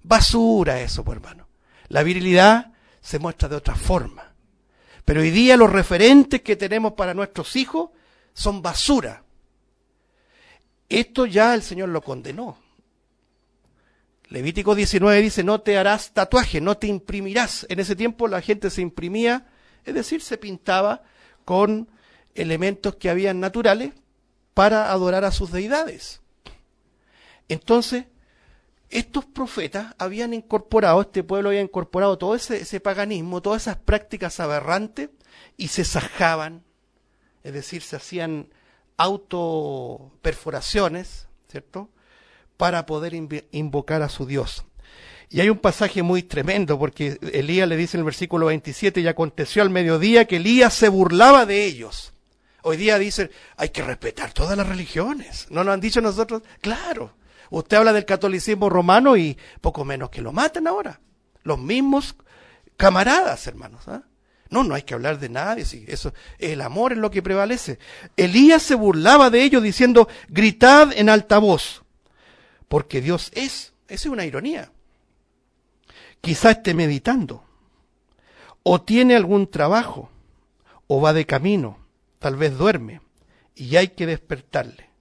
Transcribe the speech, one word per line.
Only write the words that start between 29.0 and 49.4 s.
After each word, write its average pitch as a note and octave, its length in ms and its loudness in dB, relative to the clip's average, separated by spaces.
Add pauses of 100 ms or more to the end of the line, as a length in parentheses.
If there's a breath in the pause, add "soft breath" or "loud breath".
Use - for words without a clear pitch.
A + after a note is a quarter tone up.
profetas A3+ 720 -10
habían A3 360 -8
incorporado, G#3 680 0
este F#3+ 220 -6
pueblo G3 260 -4
había G3+ 120 -2
incorporado F#3+ 580 -4
todo G3+ 160 -4
ese, - 260 -8
ese F#3 180 -12
paganismo, F#3 600 -6
todas G#3 220 -4
esas G3+ 140 -8
prácticas G#3 640 -6
aberrantes, E3+ 680 -6 (480 soft breath)
y E3 120 -10
se F3 160 -4
sajaban, D#3+ 800 -4 (800)
es C#3+ 100 -14
decir, D3 280 -14
se - 140 -16
hacían D#3+ 540 -12 (480)
autoperforaciones, D#3+ 2250 -6 (220)
¿cierto?, F#3 400 -18 (680 soft breath)
para F3 280 -2
poder D#3+ 280 -8
invi-, D#3 380 -12
invocar D3+ 520 -4
a C#3+ 60 -6
su C3+ 180 -10
Dios. C3+ 360 -8 (680 soft breath)
Y D#3 120 -2
hay G3+ 80 4
un G#3+ 80 2
pasaje F#3+ 460 -2
muy F3+ 180 0
tremendo, D#3 560 -2
porque D3 400 -6 (160)
Elías E3 340 0
le E3 80 -2
dice E3+ 220 -4
en E3+ 40 -2
el D#3 40 -4
versículo D#3+ 400 -2
veintisiete, D#3+ 560 -2
"Y E3 60 0
aconteció E3 560 -2